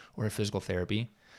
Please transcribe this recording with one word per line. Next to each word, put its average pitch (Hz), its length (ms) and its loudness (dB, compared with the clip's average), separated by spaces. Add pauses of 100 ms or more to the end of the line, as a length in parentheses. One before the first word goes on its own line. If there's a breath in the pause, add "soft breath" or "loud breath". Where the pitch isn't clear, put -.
(160 loud breath)
or 107 140 0
physical 98 320 0
therapy. 98 480 0 (300 soft breath)